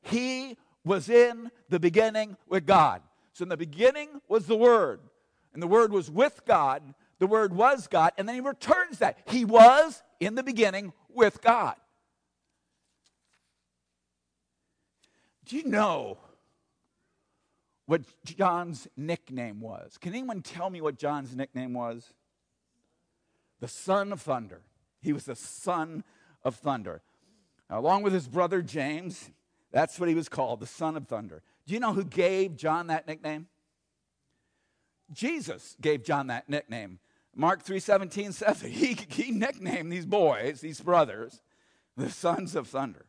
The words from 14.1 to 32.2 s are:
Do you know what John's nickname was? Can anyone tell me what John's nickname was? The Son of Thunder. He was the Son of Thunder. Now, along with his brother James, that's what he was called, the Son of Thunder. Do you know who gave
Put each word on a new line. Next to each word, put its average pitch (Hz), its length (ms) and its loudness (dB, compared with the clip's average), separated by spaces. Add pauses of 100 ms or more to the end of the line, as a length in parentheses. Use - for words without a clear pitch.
Do 254 120 -10
you 320 60 -6
know 170 560 -2 (1700)
what 156 160 0 (200)
John's 175 720 -4
nickname 127 680 -10
was? 110 380 -16
Can 175 140 -10
anyone 233 300 -10
tell 175 260 -10
me 180 100 -12
what 151 200 -6
John's 143 360 -6
nickname 127 380 -8
was? 117 400 -10 (1500)
The 120 60 -12
Son 196 460 -4
of 131 80 -12
Thunder. 110 400 -8 (400)
He 151 100 -4
was 147 140 -6
the 127 100 -12
Son 165 680 -8 (400)
of 127 120 -4
Thunder. 104 460 -8 (680)
Now, 104 120 -6
along 180 240 2
with 196 100 0
his 160 140 -4
brother 175 340 -2
James, 151 680 -8 (400)
that's 160 280 0
what 180 80 0
he 165 60 2
was 165 160 -2
called, 120 300 -6
the 113 80 -14
Son 160 280 -8
of 147 120 -12
Thunder. 101 340 -10 (240)
Do 165 80 -8
you 226 60 -4
know 226 140 -2
who 190 100 -2
gave 180 540 0